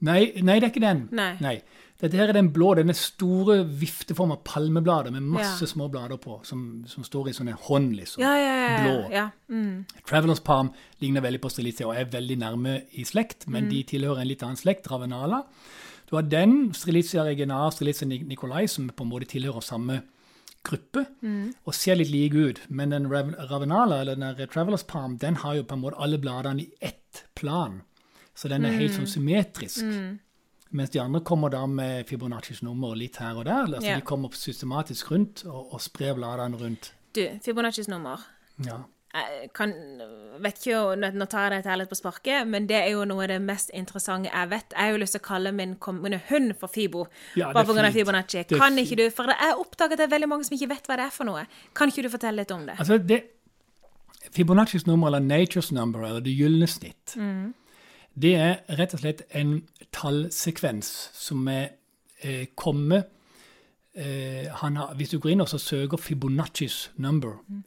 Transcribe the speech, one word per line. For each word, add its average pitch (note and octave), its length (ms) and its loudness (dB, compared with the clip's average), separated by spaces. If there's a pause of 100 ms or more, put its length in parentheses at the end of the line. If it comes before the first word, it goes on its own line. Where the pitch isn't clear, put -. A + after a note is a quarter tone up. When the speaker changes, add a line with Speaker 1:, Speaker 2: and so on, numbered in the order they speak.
Speaker 1:
Nei, F#3 320 6 (100)
nei, F#3+ 160 8
det A3+ 80 6
er A3+ 60 2
ikke A#3 80 2
den. E3+ 300 4
Speaker 2:
Nei. G3 280 -2
Speaker 1:
Nei. C3+ 220 -2 (400)
Dette E3+ 160 2
her G#3 100 6
er G#3+ 60 4
den G3 180 8
blå, E3+ 240 6
denne E3 180 6
store F#3+ 720 4
vifteformede D#3+ 800 -2
palmebladet D#3+ 720 2
med C3+ 100 -4
masse F3+ 380 0
Speaker 2:
Ja. D#3+ 60 0
Speaker 1:
små D3 220 -4
blader B2+ 280 -8
på, A2 280 -14
som, A#2 400 -10
som C3+ 180 -14
står C3+ 260 -4
i - 20 -4
sånne A#2+ 240 -6
hånd, C3+ 400 2
liksom. F#2+ 240 -10
Speaker 2:
Ja, C4 160 4
ja, C#4 200 2
ja, B3+ 120 0
ja. A#3 160 2
Speaker 1:
Blå. A#3 280 0
Speaker 2:
Ja, G#3 180 0 (200)
mm. G3+ 360 -2 (200)
Speaker 1:
Traveler's D#3+ 380 4
Palm C3+ 280 4 (280)
ligner C#3 220 0
veldig B2+ 180 -2
på B2+ 100 -6
strelitzia A#2+ 380 -4
og A2+ 80 -2
er B2+ 100 -2
veldig B2 340 -4
nærme A#2+ 520 -2
i B2+ 140 -10
slekt, - 420 -2
men - 180 0
Speaker 2:
Mm. - 40 -2
Speaker 1:
de C#3 140 0
tilhører C#3 380 -2
en B2+ 60 -2
litt C3+ 160 -4
annen B2 140 -6
slekt, - 340 -2
Ravenala. C3 540 -4 (640)
Du D#3+ 80 0
har D#3 60 2
den, F#3+ 500 6
Strelitzia E3+ 500 0
regina, D3 480 0
Strelitzia C#3+ 360 -2
ni-, C3 160 -4
nicolai, C3+ 440 -2
som C3 220 -4
på - 160 -12
en A#2 40 -2
måte B2 180 -6
tilhører B2+ 360 -6
samme B2 380 -4 (640)
gruppe, - 420 -4 (180)
Speaker 2:
Mm. G#3 300 -4 (120)
Speaker 1:
og D#3 80 -6
ser F#3 220 2
litt D#3+ 140 2
like D3 260 2
ut. D3 240 4 (100)
Men C#3+ 200 -2
den C#3+ 180 -2
Rav-, C#3 420 -4
Ravenala, C#3+ 520 2
eller C3+ 140 -4
den C3+ 220 -6
der C3+ 100 -6
Traveler's F3 380 0
Palm, C3 320 -6
den C#3+ 180 0
har D3 200 -4
jo C#3+ 80 0
på C#3+ 100 -8
en C3 80 -4
måte C#3 180 -6
alle D3+ 180 0
bladene C#3 460 -2
i - 80 -14 (100)
ett - 420 -12 (120)
plan. C#3+ 460 -4 (540)
Så - 140 -8
den C#3 160 2
er - 60 2
helt D3 200 2
Speaker 2:
Mm. D#3 140 -2
Speaker 1:
sånn - 20 -4
symmetrisk. E3 760 0
Speaker 2:
Mm. G3+ 360 -4 (520)
Speaker 1:
Mens C3+ 180 -2
de C#3+ 100 -2
andre C3 220 0
kommer D#3 300 2
da C3+ 160 -4
med C3 400 -4
Fibonaccis A#2+ 560 -8
nummer A#2+ 320 -6
litt A#2+ 220 -10
her A#2 180 -8
og A#2 100 -8
der, A#3+ 200 0 (100)
altså B2 80 -8
Speaker 2:
Ja. G#2+ 120 -2
Speaker 1:
de C3 60 -4
kommer C3+ 320 -4
systematisk C#3 800 -6
rundt G3+ 340 0
og, C3+ 280 -12
og C3+ 80 -12
sprer C#3 340 -4
bladene B2 440 -6
rundt. A#2 320 -8 (220)
Speaker 2:
Du, G3+ 140 -2 (160)
Fibonaccis A3+ 440 -4
nummer. E3 320 -8 (460)
Speaker 1:
Ja. A#2+ 140 -10 (340)
Speaker 2:
Jeg C#3 400 -8
kan, G#3 160 -2 (720)
vet G3+ 140 -4
ikke, A3 420 0
nå, G3 160 -2
nå G3 160 -4
tar G3+ 220 0
jeg G3 120 -2
deg - 80 -
til F#3 60 2
litt F#3+ 140 -6
på F#3+ 100 -6
sparket, B3+ 460 -2
men G#3+ 180 0
det G#3 100 2
er G3 180 4
jo G3+ 120 0
noe G3 160 -2
av F#3+ 60 -2
det F#3+ 160 -2
mest G3 280 -4
interessante F#3 600 -6
jeg F3+ 180 -2
vet. G#3+ 220 -6
Jeg - 80 -4
har G#3+ 120 2
jo G#3+ 60 0
lyst G3+ 140 -2
til G3+ 100 -4
å - 20 -16
kalle F#3+ 300 -2
min F#3 220 -4
kommende F#3 440 -4 (100)
hund B3+ 280 2
for - 100 -10
Fibo, F3 380 -2 (300)
Speaker 1:
Ja, - 140 2
det - 40 -4
Speaker 2:
bare A3+ 100 8
Speaker 1:
er G#3 40 4
Speaker 2:
på A3 80 4
grunn G#3+ 100 6
av G#3 80 4
Speaker 1:
fint. G#3+ 140 4
Speaker 2:
Fibonacci. F#3 400 0
Speaker 1:
Det - 60 -4
er D3+ 40 6
Speaker 2:
Kan C#4 180 8
Speaker 1:
fint. B3+ 140 2
Speaker 2:
ikke A#3 80 0
du, A3+ 140 6
for A#3+ 140 -6
jeg C4 120 4
har D4+ 220 4
oppdaget E4 320 0
at D#4 80 2
det D4+ 120 4
er D4+ 60 4
veldig D4+ 120 0
mange D4 160 -2
som C#4+ 120 -4
ikke B3+ 120 -2
vet C4+ 180 -8
hva C4+ 100 -2
det B3+ 80 -2
er C#4 60 -8
for - 140 -8
noe. F#3+ 200 -4 (300)
Kan D4 140 4
ikke C4+ 120 -2
du B3 80 -2
fortelle A3+ 280 -2
litt G3+ 140 -4
om E3 140 -6
det? - 140 -10
Speaker 1:
Altså, F#3+ 180 6
det, G#3+ 260 4 (1080)
Fibonaccis F#3 560 4
nummer, E3 200 6
eller C#3+ 120 4
nature's D#3 520 2
number, A#2 320 -2
eller A2+ 180 -4
det C3 160 -2
gyllene D#3+ 300 6
snitt, - 480 -10
Speaker 2:
Mm. G3+ 380 -4 (600)
Speaker 1:
Det D#3+ 200 6
er E3+ 240 4 (180)
rett F3+ 160 0
og D#3 80 -6
slett D3+ 200 -2 (120)
en D3 280 2 (300)
tallsekvens D3 1200 -4
som C3+ 340 -4
er, C3+ 220 -2 (520)
eh, C3 240 -6 (100)
kommet, D#3 500 2 (920)
eh, C3+ 580 -8
han D3 220 -4
har, C#3+ 200 -6
hvis C#3 140 -4
du D#3 100 -2
går D#3 120 2
inn G3 100 6
og D3+ 80 2
så D3 120 -4
søker C#3 360 -2
Fibonacci's C#3 1000 -2
number, C3+ 420 -2 (100)
Speaker 2:
Mm. G3+ 180 -10